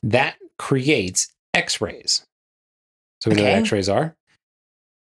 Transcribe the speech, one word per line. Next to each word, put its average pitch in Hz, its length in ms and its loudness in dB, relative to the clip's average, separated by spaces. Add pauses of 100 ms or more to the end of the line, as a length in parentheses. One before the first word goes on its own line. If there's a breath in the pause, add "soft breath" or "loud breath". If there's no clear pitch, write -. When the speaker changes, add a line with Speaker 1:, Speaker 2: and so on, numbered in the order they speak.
Speaker 1:
That 123 340 0 (220)
creates 127 680 0 (240)
X-rays. - 720 -4 (960)
So 110 100 0
we 107 60 4
know 104 60 4
what 104 80 4
Speaker 2:
Okay. 185 100 4
Speaker 1:
X-rays 104 300 -2
are. 143 260 -2 (920)